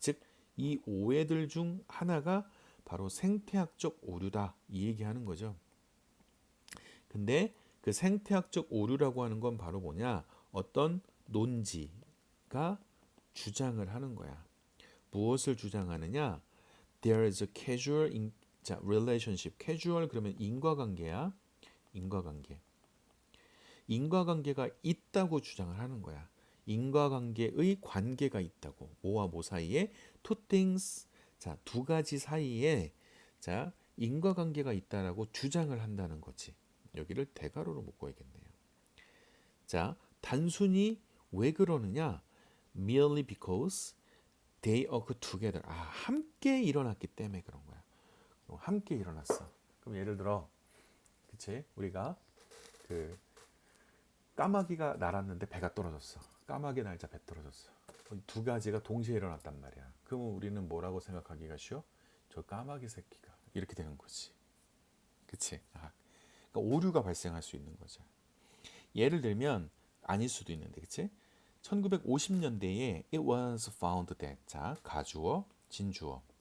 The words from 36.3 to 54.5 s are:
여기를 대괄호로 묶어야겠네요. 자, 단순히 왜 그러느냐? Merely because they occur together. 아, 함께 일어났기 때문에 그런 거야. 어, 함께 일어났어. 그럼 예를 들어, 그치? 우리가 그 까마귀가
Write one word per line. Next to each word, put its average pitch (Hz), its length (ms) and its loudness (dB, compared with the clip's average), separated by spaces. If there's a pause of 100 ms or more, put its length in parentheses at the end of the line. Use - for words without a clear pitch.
여기를 90 320 -4
대괄호로 151 560 -6
묶어야겠네요. - 600 -12 (1200)
자, 90 300 0 (240)
단순히 190 800 4 (320)
왜 113 200 4
그러느냐? 147 680 2 (560)
Merely 139 460 6
because 123 720 -2 (680)
they 113 200 4 (100)
occur 117 280 -2
together. 95 460 -2
아, 85 60 -8
함께 262 880 0
일어났기 135 440 2
때문에 101 360 -6
그런 71 240 -16
거야. 73 160 -18 (640)
어, - 120 -12
함께 196 360 0
일어났어. 87 540 -4 (300)
그럼 110 160 -8
예를 101 200 -2
들어, 98 320 0 (840)
그치? 107 340 -8 (120)
우리가 101 400 -4 (720)
그 82 320 -6 (1200)
까마귀가 170 640 2